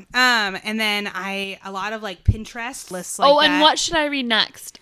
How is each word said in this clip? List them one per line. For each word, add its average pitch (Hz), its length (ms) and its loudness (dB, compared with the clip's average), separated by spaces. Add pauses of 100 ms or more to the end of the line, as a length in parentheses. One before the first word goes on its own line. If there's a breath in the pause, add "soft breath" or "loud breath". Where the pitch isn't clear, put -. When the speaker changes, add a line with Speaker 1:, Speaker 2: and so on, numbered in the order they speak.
(140)
Speaker 1:
Um, 233 500 2
and 214 160 -4
then 208 320 -2
I, 196 540 -6
a 196 60 -12
lot 196 220 -6
of, 220 100 -10
like, 190 200 -10
Pinterest 226 680 -4
lists 180 260 -10
like 269 120 4
Speaker 2:
Oh, 294 100 6
and 294 140 4
Speaker 1:
that. - 80 2
Speaker 2:
what 311 180 4
should - 160 -2
I 302 100 2
read 285 220 -2
next? - 540 -2